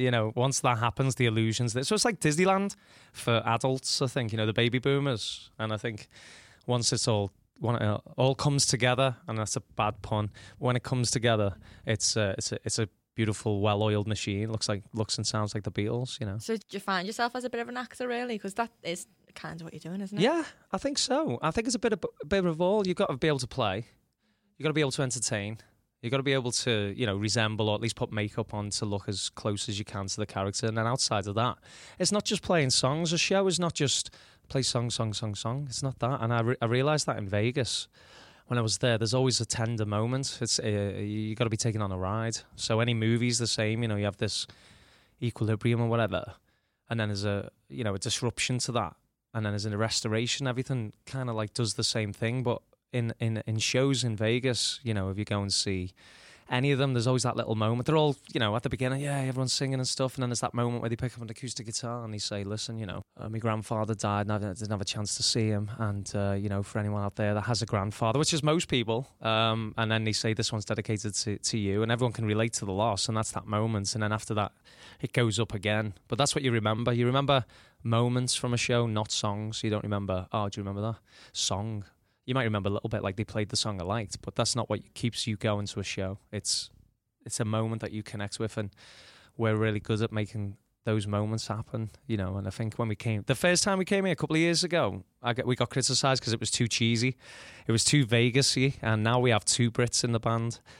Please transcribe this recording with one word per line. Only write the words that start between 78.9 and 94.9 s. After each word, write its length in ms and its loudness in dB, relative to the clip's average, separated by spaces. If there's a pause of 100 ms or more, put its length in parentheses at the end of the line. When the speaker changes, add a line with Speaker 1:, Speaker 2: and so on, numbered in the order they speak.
Speaker 1:
songs. 540 -2
You 60 0
don't 120 0
remember, 480 -2
"Oh, 180 -2
do 120 -8
you 40 -6
remember 280 -4
that 80 -12 (360)
song?" 460 -2 (460)
You 60 0
might 80 2
remember 260 2
a 40 2
little 160 -2
bit, 160 -2
like, 100 -2
they 80 -2
played 280 -4
the 60 -2
song 240 -2
I 40 -6
liked, 360 -4
but 140 -12
that's 220 0
not 120 -2
what 260 -4
keeps 340 -2
you 80 -2
going 300 0
to 120 -8
a 60 -4
show. 340 -4 (140)
It's, 380 -4 (540)
it's 140 -6
a 60 0
moment 380 0
that 100 -6
you 100 -4
connect 380 -8
with, 180 -4
and 120 -4 (640)
we're 180 2
really 240 2
good 240 0
at 80 0
making 460 -4 (260)
those 240 0
moments 400 -2
happen, 420 -4 (200)
you 80 0
know. 200 -2
And 120 -4
I 20 -4
think 300 -4
when 80 -2
we 80 -2
came, 320 -2
the 80 2
first 260 4
time 160 2
we 60 2
came 220 2
here 60 2
a 40 -2
couple 180 0
of 60 6
years 240 4
ago, 400 0 (180)